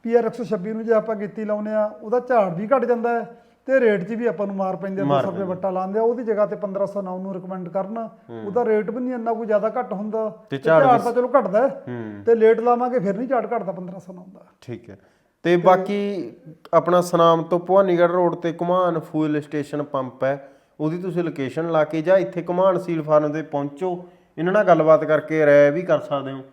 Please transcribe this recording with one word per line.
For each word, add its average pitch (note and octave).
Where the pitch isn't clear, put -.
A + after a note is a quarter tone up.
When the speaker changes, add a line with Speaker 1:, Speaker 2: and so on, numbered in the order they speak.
Speaker 1:
ਪੀ A#3
ਆਰ A#3
ਇੱਕ A3
ਸੌ B3
ਛੱਬੀ G3+
ਨੂੰ A3
ਜੇ A3+
ਆਪਾਂ A3
ਅਗੇਤੀ G#3
ਲਾਉਂਦੇ G#3
ਆ, G#3+
ਉਹਦਾ A3+
ਝਾੜ A#3
ਵੀ G3+
ਘੱਟ B3
ਜਾਂਦਾ A#3
ਹੈ A#3
ਤੇ C4
ਰੇਟ G#3
'ਚ G#3
ਵੀ A#3
ਆਪਾਂ G3+
ਨੂੰ G3
ਮਾਰ F#3+
ਪੈਂਦੀ F#3+
ਹੈ। -
Speaker 2:
ਮਾਰ C#3+
Speaker 1:
ਦੂਸਰੇ F#3
Speaker 2:
ਪੈਂਦੀ। F#3+
Speaker 1:
ਵੱਟਾਂ F#3
ਲਾਉਂਦੇ F#3
ਆ, -
ਉਹਦੀ A#3
ਜਗ੍ਹਾ G#3
ਤੇ G3
ਪੰਦਰਾਂ G3
ਸੌ G3+
ਨੌ F#3
ਨੂੰ F#3+
ਰਿਕਮੈਂਡ F3+
ਕਰਨ, F#3+
Speaker 2:
ਹੂੰ। D#3+
Speaker 1:
ਉਹਦਾ G#3+
ਰੇਟ G#3+
ਵੀ B3
ਨਹੀਂ B3+
ਇੰਨਾ A#3
ਕੋਈ A3+
ਜ਼ਿਆਦਾ G#3
ਘੱਟ G#3+
ਹੁੰਦਾ G#3+
Speaker 2:
ਤੇ -
Speaker 1:
ਤੇ C3+
Speaker 2:
ਝਾੜ -
Speaker 1:
ਝਾੜ B3
Speaker 2:
ਵੀ -
Speaker 1:
ਤਾਂ A#3+
ਚਲੋ B3
ਘਟਦਾ G#3+
ਹੈ, -
Speaker 2:
ਹੂੰ। A2
Speaker 1:
ਤੇ A#3
ਲੇਟ A3
ਲਾਵਾਂਗੇ A#3+
ਫਿਰ F#3+
ਨਹੀਂ B3
ਝਾੜ A#3
ਘਟਦਾ G3
ਪੰਦਰਾਂ F3+
ਸੌ F#3
ਨੌ F2+
ਦਾ। -
Speaker 2:
ਠੀਕ A#2
ਹੈ। F#2+
ਤੇ -
Speaker 1:
ਤੇ -
Speaker 2:
ਬਾਕੀ F#3
ਆਪਣਾ E3+
ਸੁਨਾਮ E3+
ਤੋਂ F3
ਭਵਾਨੀਗੜ੍ਹ F3
ਰੋਡ F3
ਤੇ E3+
ਘੁਮਾਣ F3
ਫਿਊਲ D#3
ਸਟੇਸ਼ਨ D3
ਪੰਪ C3
ਹੈ, C#3
ਉਹਦੀ D#3
ਤੁਸੀਂ F3
ਲੋਕੇਸ਼ਨ D#3+
ਲਾ D#3
ਕੇ D#3
ਜਾਂ F3+
ਇੱਥੇ F3
ਘੁਮਾਣ F3+
ਸੀਲ E3+
ਫਾਰਮ D3+
ਤੇ D#3
ਪਹੁੰਚੋ, D3+
ਇਹਨਾਂ F3
ਨਾਲ G#3+
ਗੱਲਬਾਤ D#3+
ਕਰਕੇ D3+
ਰਾਏ C#3+
ਵੀ E3+
ਕਰ E3
ਸਕਦੇ C3+
ਹੋ। C3+